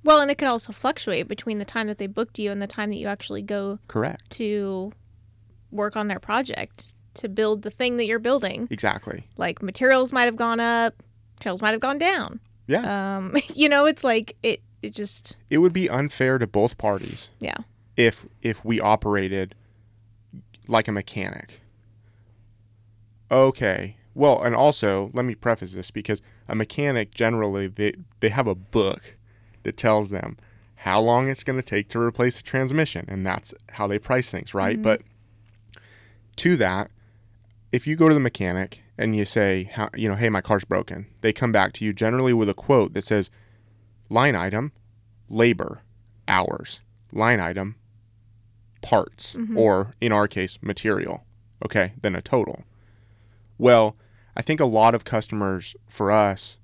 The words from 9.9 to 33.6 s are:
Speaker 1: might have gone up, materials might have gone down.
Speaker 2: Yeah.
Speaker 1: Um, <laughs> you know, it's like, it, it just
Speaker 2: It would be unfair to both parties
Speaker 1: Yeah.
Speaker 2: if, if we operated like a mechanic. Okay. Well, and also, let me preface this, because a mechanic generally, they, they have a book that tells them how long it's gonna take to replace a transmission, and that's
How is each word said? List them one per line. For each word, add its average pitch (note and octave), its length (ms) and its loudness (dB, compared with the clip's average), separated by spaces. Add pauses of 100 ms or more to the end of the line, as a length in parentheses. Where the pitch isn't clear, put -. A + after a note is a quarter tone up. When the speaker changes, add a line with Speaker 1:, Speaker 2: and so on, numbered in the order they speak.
Speaker 1:
might B3 100 2
have A#3 120 0
gone A#3 240 -2
up, A#3 420 0 (340)
materials F#3+ 240 -6
might G#3+ 120 2
have A3 80 -2
gone C#4 180 -2
down. E4+ 420 -2 (280)
Speaker 2:
Yeah. G3 500 -2
Speaker 1:
Um, F#3+ 260 -4
<laughs> - 100 -16
you D4 140 4
know, C#4+ 160 4
it's D4+ 200 2
like, A3+ 380 0
it, A#3 200 -2 (200)
it G#3 120 -10
just - 420 -12 (140)
Speaker 2:
It D3 80 2
would F3 160 6
be F#3 160 0
unfair C3 480 0
to A#2 80 0
both G#2 320 0
parties - 500 -4 (120)
Speaker 1:
Yeah. - 160 -8 (420)
Speaker 2:
if, A#2 260 4 (160)
if A2+ 240 -4
we A2 160 0
operated G2 760 0 (1120)
like A2+ 200 2
a G#2+ 40 -4
mechanic. G2 680 -10 (1700)
Okay. A2+ 680 2 (180)
Well, C#3 280 4
and A#2 120 0
also, A2 580 2
let B2 140 -2
me A#2 80 -4
preface G2 400 -4
this, F#2 160 -12
because G#2 320 -6 (260)
a - 60 -4
mechanic A2+ 600 -2
generally, G#2+ 520 0
they, G#2 260 -2 (280)
they G#2+ 100 2
have B2 160 0
a G2 80 0
book F#2+ 600 -2 (480)
that - 120 -6
tells G#2+ 320 2
them G2+ 300 -8 (380)
how F#2+ 240 0
long A#2+ 280 2
it's C3+ 160 -8
gonna C3 180 -4
take G#2 280 -4
to A#2 100 -4
replace A#2+ 400 0
a - 20 -20
transmission, C3 640 -2
and F#2+ 200 -6
that's - 260 -4 (200)